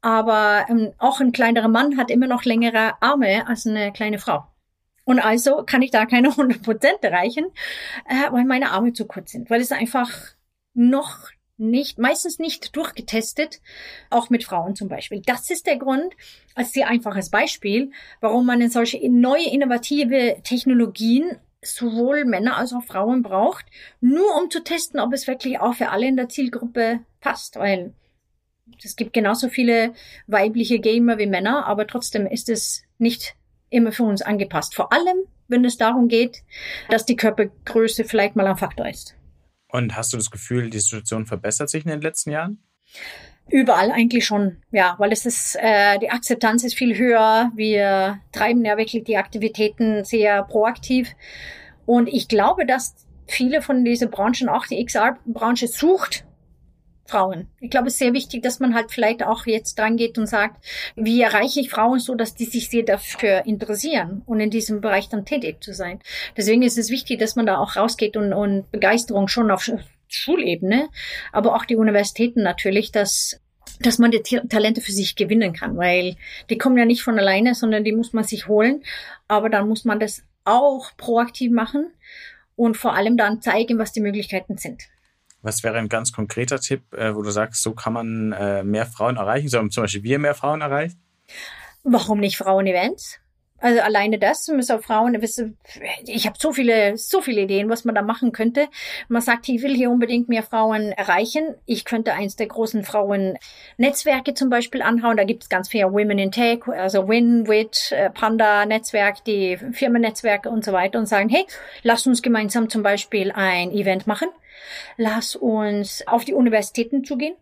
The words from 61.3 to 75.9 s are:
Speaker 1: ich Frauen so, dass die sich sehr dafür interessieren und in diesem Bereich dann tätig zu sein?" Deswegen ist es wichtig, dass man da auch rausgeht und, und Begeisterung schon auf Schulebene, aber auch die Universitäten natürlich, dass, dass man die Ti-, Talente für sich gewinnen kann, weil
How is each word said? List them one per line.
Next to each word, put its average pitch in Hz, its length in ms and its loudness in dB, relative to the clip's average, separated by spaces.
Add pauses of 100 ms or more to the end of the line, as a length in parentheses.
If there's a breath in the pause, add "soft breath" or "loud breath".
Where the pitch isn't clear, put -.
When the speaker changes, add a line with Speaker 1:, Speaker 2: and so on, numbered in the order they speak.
Speaker 1:
ich 254 100 -4
Frauen 240 300 2
so, 254 140 -6
dass 226 200 -4
die 233 100 -6
sich 233 240 -6
sehr 233 140 0
dafür 202 640 0
interessieren 208 800 -4
und 220 140 -2
in 214 100 0
diesem 214 320 -2
Bereich 202 260 0
dann 208 160 -6
tätig 240 380 -6
zu 202 100 -14
sein?" 180 280 -10 (360 loud breath)
Deswegen 220 260 4
ist 240 140 2
es 220 140 -2
wichtig, 254 280 -4
dass 220 160 -2
man 226 120 0
da 190 100 2
auch 151 200 -2
rausgeht 214 420 0
und, 202 160 0
und 196 360 0
Begeisterung 202 560 0
schon 220 240 2
auf 190 200 0 (380)
Schulebene, 226 800 0 (440 loud breath)
aber 214 220 2
auch 226 100 0
die 233 120 0
Universitäten 220 680 4
natürlich, 190 500 0
dass, - 480 -2 (400)
dass 240 180 2
man 233 120 8
die 220 120 2
Ti-, 247 260 -2
Talente 220 320 2
für - 120 -8
sich 196 240 -4
gewinnen 202 360 2
kann, - 240 -8
weil 180 400 2 (340 loud breath)